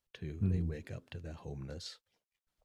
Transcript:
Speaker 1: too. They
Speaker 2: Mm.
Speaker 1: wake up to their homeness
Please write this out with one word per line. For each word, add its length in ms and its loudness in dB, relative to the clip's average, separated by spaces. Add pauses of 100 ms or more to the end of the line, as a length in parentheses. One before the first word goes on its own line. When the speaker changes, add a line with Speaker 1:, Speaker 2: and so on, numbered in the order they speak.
(120)
Speaker 1:
too. 300 -6
They 180 8
Speaker 2:
Mm. 60 4
Speaker 1:
wake 240 -2
up 200 -8
to 100 -4
their 120 -6
homeness 640 -8 (680)